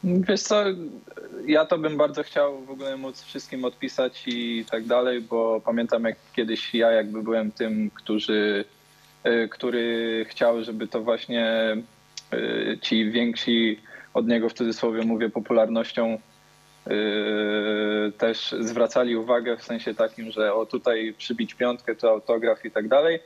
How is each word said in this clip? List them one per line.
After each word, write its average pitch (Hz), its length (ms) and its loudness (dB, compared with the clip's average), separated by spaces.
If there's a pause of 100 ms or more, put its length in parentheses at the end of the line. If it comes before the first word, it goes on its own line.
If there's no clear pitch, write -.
Wiesz 185 380 2
co, 208 220 2 (800)
ja 151 180 6
to 170 140 0
bym 156 180 -2
bardzo 147 260 2
chciał 143 420 0
w 131 60 -16
ogóle 135 260 -8
móc 135 260 -12
wszystkim 131 420 -10
odpisać 127 600 -4
i 117 440 -4
tak 113 140 -4
dalej, 123 360 2
bo 113 440 0
pamiętam, 117 400 0
jak 110 120 -2 (160)
kiedyś 113 420 -4
ja 113 160 6
jakby 107 320 0
byłem 110 300 0
tym, 107 380 -2
którzy, 104 720 0 (640)
y, 117 220 2
który 117 800 -2
chciał, 117 360 2
żeby 110 240 -6
to 117 120 -4
właśnie, 113 760 0 (580)
y, 117 480 -2
ci 110 280 2
więksi 117 680 2 (340)
od 117 140 2
niego, 117 200 2
w 110 40 -2
cudzysłowie 113 500 0
mówię, 113 280 2
popularnością, 113 880 0 (680)
y, 107 1300 0
też - 420 0
zwracali 117 560 2
uwagę 120 400 0
w - 60 -16
sensie 113 320 -6
takim, 113 360 -2
że 107 240 0
o, 110 120 0
tutaj 110 520 -2
przybić 113 360 -4
piątkę, 123 400 -2
to 113 160 2
autograf 113 540 2
i 110 60 -8
tak 107 180 -2
dalej. 160 380 4